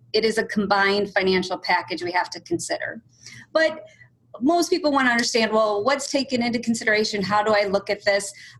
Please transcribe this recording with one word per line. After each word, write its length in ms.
It 120
is 120
a 60
combined 680
financial 460
package 460
we 80
have 200
to 100
consider. 600
But 340
most 280
people 220
wanna 180
understand, 420
well, 320
what's 280
taken 320
into 160
consideration? 640
How 200
do 100
I 120
look 240
at 160
this? 260